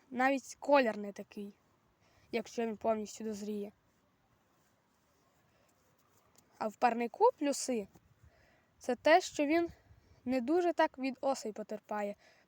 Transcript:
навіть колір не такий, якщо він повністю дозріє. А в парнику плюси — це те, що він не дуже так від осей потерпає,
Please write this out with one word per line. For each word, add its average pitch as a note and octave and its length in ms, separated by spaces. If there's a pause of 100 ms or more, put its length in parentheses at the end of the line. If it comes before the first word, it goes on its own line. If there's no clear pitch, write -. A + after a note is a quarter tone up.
навіть C4 500
колір C4 380
не G3+ 140
такий, G3+ 420 (800)
якщо A#3 340
він A3 120
повністю A3 460
дозріє. G#3 480 (2750)
А A3+ 100
в G#3 80
парнику A#3+ 540 (100)
плюси — C4 480 (920)
це B3 160
те, D#4+ 260
що - 240
він E4 240 (560)
не B3+ 160
дуже E4 320
так D#4+ 260
від C4 220
осей C4+ 300
потерпає, G#3 640 (320)